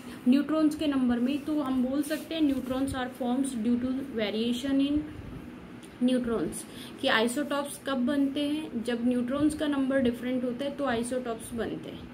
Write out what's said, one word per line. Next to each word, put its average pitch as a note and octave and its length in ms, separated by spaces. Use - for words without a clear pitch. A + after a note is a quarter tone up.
न्यूट्रॉन्स D4 480
के D#4+ 120
नंबर B3+ 320
में। C#4 260
तो D4+ 160
हम C4 220
बोल C#4 200
सकते D#4 320
हैं E4 60
neutrons C4 460
are B3+ 240
forms B3+ 260
due A#3+ 320
to B3+ 120
variation A#3+ 720
in D4 120
neutrons, A#3+ 540
कि C4+ 60
आइसोटॉप्स C#4+ 760
कब C4 200
बनते C#4+ 440
हैं? D4 340
जब A#3+ 240
न्यूट्रॉन्स B3+ 480
का D4+ 120
नंबर C4+ 320
different B3 440
होता B3+ 220
है C#4 100
तो C#4+ 100
आइसोटॉप्स A#3+ 680
बनते G#3+ 360
हैं। - 240